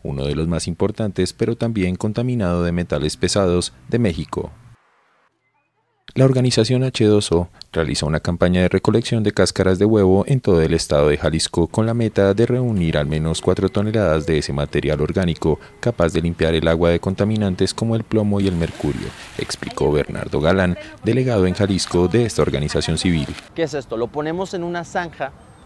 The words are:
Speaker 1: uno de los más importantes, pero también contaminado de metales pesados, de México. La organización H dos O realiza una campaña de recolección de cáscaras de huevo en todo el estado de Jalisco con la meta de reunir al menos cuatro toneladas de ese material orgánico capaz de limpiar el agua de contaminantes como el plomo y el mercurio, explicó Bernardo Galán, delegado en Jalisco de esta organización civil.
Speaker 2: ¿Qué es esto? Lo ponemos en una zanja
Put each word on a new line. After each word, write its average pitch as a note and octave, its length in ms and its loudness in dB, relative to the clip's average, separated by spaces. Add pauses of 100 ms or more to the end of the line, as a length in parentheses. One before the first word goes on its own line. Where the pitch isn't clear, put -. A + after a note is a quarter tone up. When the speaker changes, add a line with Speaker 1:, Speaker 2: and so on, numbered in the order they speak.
Speaker 1:
uno C#2 240 -4
de C#2+ 80 -2
los D#2+ 140 -2
más E2 180 -2
importantes, F#2+ 680 -2
pero A#2 220 -2
también G#2+ 400 -2
contaminado G#2+ 680 -2
de E2+ 80 0
metales D#2 440 -2
pesados, F2+ 560 0 (160)
de A#2+ 120 0
México. D#2+ 500 -2 (1600)
La C3 100 4
organización B2+ 580 2
H B2+ 220 0
dos G#2 280 4
O E2+ 180 2 (220)
realiza D#2 340 -2
una D#2 140 0
campaña F2+ 420 2
de F2+ 80 2
recolección A2 520 0
de G#2 100 0
cáscaras F#2 460 2
de G2+ 60 2
huevo G2+ 420 4
en C3+ 140 0
todo E2+ 220 4
el D#2 100 2
estado D2+ 360 2
de D2 100 2
Jalisco D#2+ 480 0
con A2 180 -2
la A2+ 80 -2
meta G#2 400 2
de A2 140 2
reunir A2 500 0
al D2 100 0
menos D#2 360 -2
cuatro F2+ 260 2
toneladas G2+ 560 0
de D#2+ 140 0
ese C#2+ 160 -4
material D2 480 -2
orgánico D#2+ 580 0 (180)
capaz E2+ 360 0
de E2 80 0
limpiar E2 320 0
el D#2+ 140 0
agua E2 200 4
de E2+ 120 2
contaminantes G2 720 -2
como A2+ 220 -2
el A2 60 -4
plomo G#2 380 0
y G2 80 0
el F2+ 60 0
mercurio, D#2+ 540 -4 (280)
explicó - 560 -4
Bernardo - 480 -4
Galán, F2+ 380 2 (260)
delegado A#2 420 2
en F2+ 60 2
Jalisco F2+ 560 0
de A2+ 160 2
esta G#2+ 160 -2
organización D2+ 560 -2
civil. D#2+ 300 0 (280)
Speaker 2:
¿Qué E3 100 -4
es D3 100 -6
esto? B2 240 -8
Lo A#2+ 80 -2
ponemos D#3+ 480 -6
en F3 100 -6
una F3 200 -8
zanja D#3 480 -8 (340)